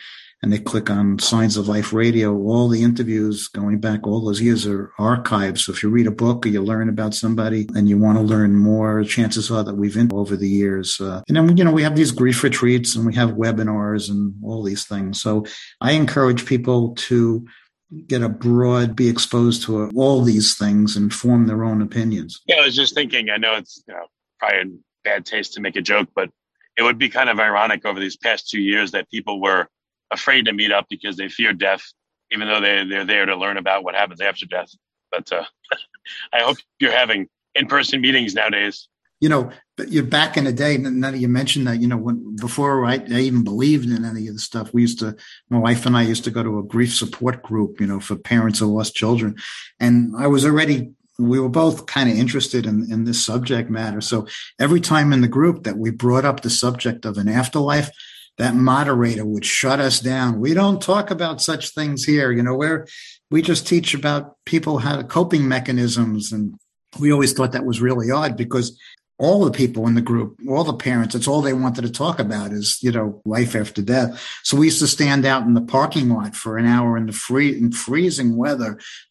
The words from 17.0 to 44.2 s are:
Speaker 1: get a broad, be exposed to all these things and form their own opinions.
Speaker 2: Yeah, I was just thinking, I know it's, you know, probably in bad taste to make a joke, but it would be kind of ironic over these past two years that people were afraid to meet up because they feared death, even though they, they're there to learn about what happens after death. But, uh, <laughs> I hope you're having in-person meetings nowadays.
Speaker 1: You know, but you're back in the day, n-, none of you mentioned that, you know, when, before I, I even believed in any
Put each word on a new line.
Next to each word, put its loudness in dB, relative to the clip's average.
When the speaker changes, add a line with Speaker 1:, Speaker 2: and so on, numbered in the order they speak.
Speaker 1:
get -2
a 0
broad, 2
be 4
exposed 2
to -2
all 4
these 4
things 2
and 0
form 4
their 0
own 0
opinions. -4
Speaker 2:
Yeah, 2
I 4
was 0
just 0
thinking, -2
I -2
know 0
it's, -10
you -18
know, -12
probably 0
in -8
bad -2
taste -8
to -12
make -6
a -4
joke, 0
but -4
it 0
would 2
be 0
kind 0
of 0
ironic 0
over -4
these -6
past -4
two -4
years 0
that -6
people -8
were 0
afraid 0
to 0
meet -2
up 0
because -12
they -10
feared -2
death, -2
even -6
though 0
they, 2
they're -4
there 2
to -2
learn -4
about -2
what -6
happens -2
after -4
death. -6
But, -6
uh, -4
<laughs> -16
I 2
hope 0
you're 2
having 2
in-person 0
meetings 0
nowadays. -2
Speaker 1:
You 4
know, -2
but -10
you're -2
back 0
in 0
the 0
day, 0
n-, -2
none -4
of -6
you 0
mentioned 0
that, -2
you 2
know, 0
when, -6
before -2
I, 0
I -2
even 2
believed 0
in -2
any -8